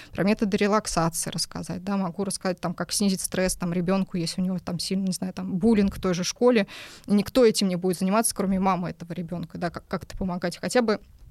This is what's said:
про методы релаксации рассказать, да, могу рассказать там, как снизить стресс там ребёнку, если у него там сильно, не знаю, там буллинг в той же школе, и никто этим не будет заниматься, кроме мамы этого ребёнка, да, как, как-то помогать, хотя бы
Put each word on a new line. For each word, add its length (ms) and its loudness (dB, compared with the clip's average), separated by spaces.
про 120 -2
методы 340 2
релаксации 760 0
рассказать, 520 -6
да, 140 -2
могу 280 -2
рассказать 360 -4
там, 140 -4
как 160 -6
снизить 300 2
стресс 340 0
там 180 -2
ребёнку, 440 0
если 220 -2
у 60 2
него 140 -2
там 180 -6
сильно, 300 -2
не 60 0
знаю, 200 -6
там 240 -6
буллинг 380 4
в 40 -10
той 140 2
же 100 -2
школе, 440 2
и 60 0
никто 300 4
этим 260 4
не 60 0
будет 220 0
заниматься, 380 2
кроме 240 0
мамы 320 0
этого 220 -10
ребёнка, 440 -8
да, 140 -4
как, 160 -12
как-то 280 -6
помогать, 460 -4
хотя 220 2
бы 160 0